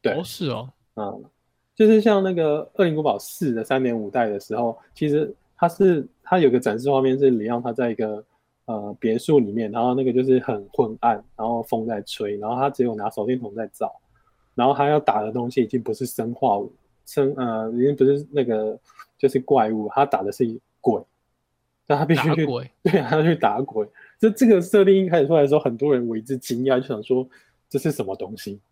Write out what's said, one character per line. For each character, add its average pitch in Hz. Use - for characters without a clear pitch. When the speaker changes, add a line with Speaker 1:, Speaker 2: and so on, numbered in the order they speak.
Speaker 1:
对。 107
Speaker 2:
哦， 160
是 170
哦。 123
Speaker 1:
嗯， 104
就 220
是 220
像 208
那 190
个 156
《恶 196
灵 165
古 156
堡 117
四》 -
的 113
三 135
点 120
五 104
代 117
的 101
时 107
候， 117
其 151
实 147
它 175
是， 170
它 -
有 156
个 123
展 110
示 127
画 135
面 131
是 139
里 110
奥 120
他 120
在 120
一 110
个， 107
呃， 104
别 113
墅 147
里 104
面， 110
然 117
后 123
那 131
个 127
就 127
是 131
很 110
昏 113
暗， 117
然 113
后 117
风 113
在 110
吹， 104
然 104
后 117
他 135
只 135
有 117
拿 104
手 107
电 127
筒 104
在 110
照， -
然 123
后 143
他 143
要 151
打 107
的 107
东 123
西 127
已 110
经 120
不 113
是 127
生 120
化 110
物， 101
生-， 139
呃， 113
已 120
经 139
不 135
是 143
那 143
个， 110
就 -
是 131
怪 120
物， 107
他 139
打 117
的 101
是 123
鬼， 110
但 147
他 151
必 156
须 147
去， 156
Speaker 2:
打 139
鬼。 127
Speaker 1:
<laughs> -
对 175
啊， 131
他 156
去 165
打 113
鬼。 107
这， 220
这 240
个 208
设 190
定 190
一 -
开 170
始 139
出 156
来 156
的 143
时 139
候， 147
很 127
多 139
人 123
为 113
之 127
惊 123
讶， 131
就 131
想 110
说 127
这 143
是 151
什 113
么 95
东 98
西 101